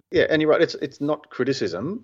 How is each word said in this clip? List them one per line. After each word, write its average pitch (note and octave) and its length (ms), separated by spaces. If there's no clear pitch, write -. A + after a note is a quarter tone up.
Yeah, E3 180
and D#3 120
you're D3+ 100
right. C3 100
It's, - 140
it's - 240
not D3 300
criticism, B2+ 720